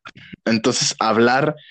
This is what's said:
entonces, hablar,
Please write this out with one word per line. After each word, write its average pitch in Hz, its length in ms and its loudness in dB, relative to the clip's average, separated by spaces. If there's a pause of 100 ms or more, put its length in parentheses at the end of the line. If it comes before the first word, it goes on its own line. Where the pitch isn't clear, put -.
(460)
entonces, 113 520 -2
hablar, 123 560 2 (160)